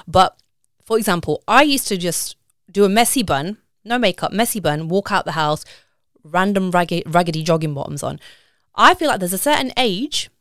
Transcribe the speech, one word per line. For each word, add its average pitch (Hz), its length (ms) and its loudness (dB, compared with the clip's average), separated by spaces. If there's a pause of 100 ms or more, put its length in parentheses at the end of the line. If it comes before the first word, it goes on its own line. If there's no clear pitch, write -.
But, 180 280 4 (480)
for 226 140 -2
example, 175 500 -2
I 240 140 6
used 285 280 0
to 196 80 -2
just 175 380 -6 (360)
do 202 140 4
a 196 40 2
messy 233 340 2
bun, 160 340 -4 (260)
no 233 140 -4
makeup, 190 340 -2
messy 220 280 -4
bun, 160 280 -2
walk 196 240 -2
out 190 140 0
the 160 80 -6
house, 151 320 -2 (580)
random 185 480 0
raggy-, 175 340 0
raggedy 165 380 0
jogging 160 300 0
bottoms 143 300 -8
on. 139 160 -8 (560)
I 277 180 8
feel 349 140 -2
like 240 120 0
there's 180 140 -4
a 190 40 -6
certain 277 380 0
age 240 540 -2 (120)